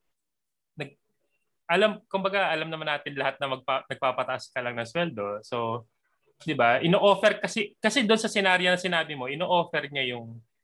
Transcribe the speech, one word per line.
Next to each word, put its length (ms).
nag-, 200
alam, 400
kumbaga, 420
alam 200
naman 180
natin 300
lahat 200
na 140
magpa-, 340
nagpapataas 680
ka 80
lang 180
ng 80
sweldo. 560
So, 420
di 140
ba? 240
Ino-offer 600
kasi, 380
kasi 260
doon 160
sa 120
scenario 400
na 80
sinabi 360
mo, 120
ino-offer 640
niya 240
yung 240